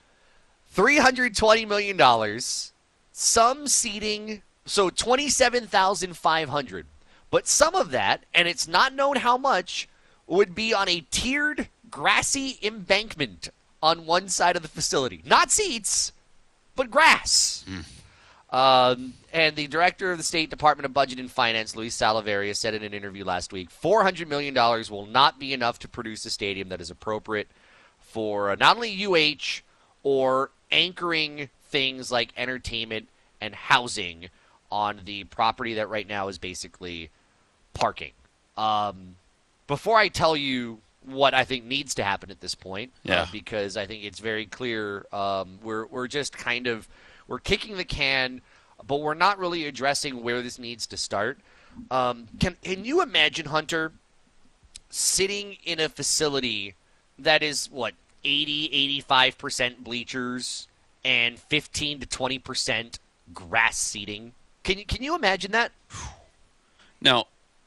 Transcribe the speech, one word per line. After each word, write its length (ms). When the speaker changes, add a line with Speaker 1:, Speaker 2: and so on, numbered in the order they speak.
Speaker 1:
Three 260
hundred 380
twenty 300
million 300
dollars, 800
some 560
seating, 760
so 240
twenty-seven 760
thousand 500
five 320
hundred. 380
But 180
some 280
of 160
that, 420
and 140
it's 200
not 280
known 220
how 200
much, 500
would 280
be 180
on 160
a 220
tiered 580
grassy 720
embankment 880
on 220
one 240
side 260
of 80
the 40
facility. 580
Not 260
seats, 600
but 140
grass. 800
Speaker 2:
Mm. 140
Speaker 1:
Um, 600
and 240
the 120
director 440
of 60
the 80
State 240
Department 360
of 80
Budget 260
and 120
Finance, 420
Luis 220
Salaverria, 580
said 200
in 100
an 100
interview 300
last 300
week, 160
four 340
hundred 240
million 260
dollars 380
will 140
not 340
be 140
enough 260
to 80
produce 380
a 40
stadium 380
that 140
is 100
appropriate 560
for, 520
uh, 40
not 200
only 140
U 260
H 480
or 480
anchoring 800
things 420
like 240
entertainment 720
and 160
housing 720
on 360
the 200
property 500
that 140
right 180
now 200
is 100
basically 720
parking. 380
Um, 580
before 300
I 120
tell 260
you 440
what 280
I 120
think 180
needs 320
to 80
happen 280
at 100
this 140
point, 360
uh, 40
Speaker 2:
Yeah. 200
Speaker 1:
because 460
I 80
think 180
it's 160
very 260
clear, 680
um, 500
we're, 220
we're 220
just 300
kind 300
of, 220
we're 120
kicking 380
the 80
can, 560
but 140
we're 140
not 260
really 260
addressing 560
where 200
this 180
needs 280
to 100
start. 420
Um, 380
can, 200
can 220
you 180
imagine, 440
Hunter, 480
sitting 720
in 160
a 80
facility 880
that 240
is, 300
what, 220
eighty, 400
eighty-five 720
percent 460
bleachers, 840
and 360
fifteen 600
to 60
twenty 340
percent 600
grass 440
seating. 560
Can 140
you, 80
can 180
you 120
imagine 380
that? 180
Speaker 3:
Now, 240